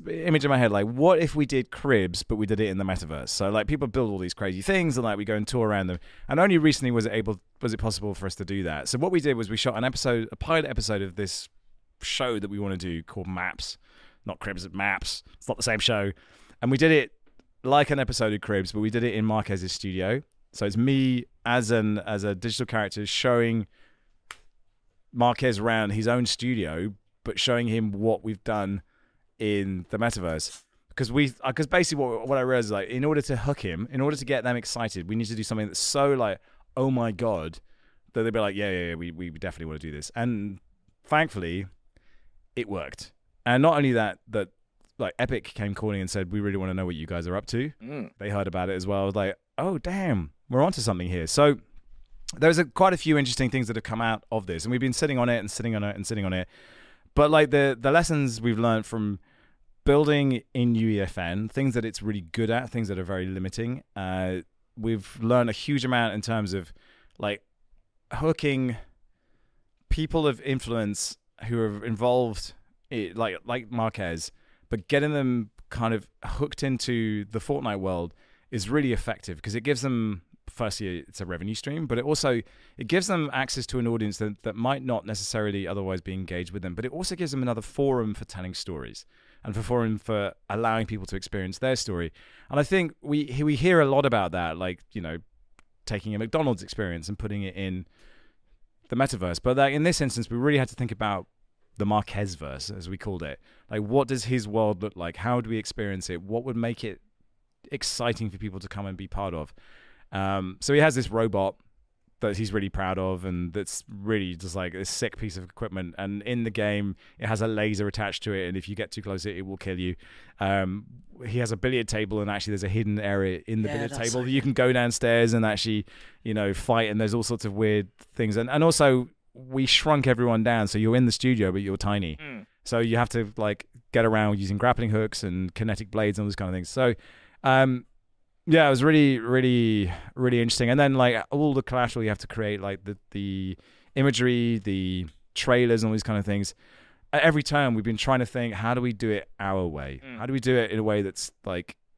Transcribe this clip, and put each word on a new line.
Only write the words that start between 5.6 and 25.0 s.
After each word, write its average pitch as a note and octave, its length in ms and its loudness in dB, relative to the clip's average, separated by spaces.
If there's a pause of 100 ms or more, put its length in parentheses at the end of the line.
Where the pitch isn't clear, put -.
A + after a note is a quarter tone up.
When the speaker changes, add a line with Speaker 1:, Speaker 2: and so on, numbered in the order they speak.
Speaker 1:
around G2+ 200 2
them. F2+ 100 -4 (300)
And C#3+ 120 2
only F#3 200 6
recently C#3 320 4
was A2+ 160 2
it G#2 60 -4
able, G#2+ 260 -2 (200)
was A2+ 140 -2
it A2 60 -4
possible G#2 340 -4
for G2 140 -8
us F#2 80 -6
to F#2+ 100 -8
do G2 180 -4
that. D2+ 240 -4
So C3 120 -2
what F3+ 120 2
we F3+ 80 4
did C#3 160 2
was A2+ 140 -4
we A2 80 -4
shot A2+ 200 -2
an A2+ 60 -2
episode, A#2+ 480 0
a - 40 -12
pilot D#3+ 300 0
episode G#2+ 360 -2
of F#2+ 140 -8
this - 340 -6 (520)
show B2 360 -2
that G2+ 140 -4
we G2+ 80 -6
wanna G2 180 -4
do E2+ 240 -6
called F2+ 240 -12
Maps, F#2 540 -8 (480)
not F#2+ 100 -8
Cribs, F2+ 340 -10
Maps. G2 520 -4 (140)
It's - 100 -12
not B2 100 -4
the A#2 60 -6
same A2 160 0
show. G2+ 320 0 (500)
And A#2+ 80 2
we C3+ 80 4
did D#3+ 140 6
it C#3+ 220 4 (500)
like C#3 260 6
an D3 80 2
episode A#2+ 360 0
of G#2 80 -2
Cribs, G2 320 0
but G#2+ 80 -2
we G#2+ 100 2
did A#2 120 0
it A#2 120 0
in A2 100 2
Marquez's G2+ 460 0
studio. F#2+ 500 -2 (340)
So G#2 100 -2
it's G2+ 120 0
me C3 480 2 (200)
as A#2 240 2
an, G#2+ 300 2
as G2+ 240 -4
a G#2 100 0
digital A2+ 320 -4
character G#2 400 -4
showing A#2 640 2 (1400)